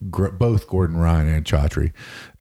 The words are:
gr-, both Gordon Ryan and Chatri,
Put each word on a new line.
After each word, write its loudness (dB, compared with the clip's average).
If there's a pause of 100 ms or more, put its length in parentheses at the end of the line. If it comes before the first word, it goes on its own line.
(100)
gr-, -2
both 0
Gordon 0
Ryan 4
and 0
Chatri, 0 (480)